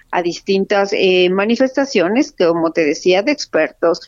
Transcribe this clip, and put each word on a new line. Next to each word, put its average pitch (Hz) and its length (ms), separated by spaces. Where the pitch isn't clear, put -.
a 180 100
distintas, 196 680
eh, 185 380
manifestaciones, 254 1080
como 165 340
te 165 120
decía, 180 380
de 254 100
expertos, 170 760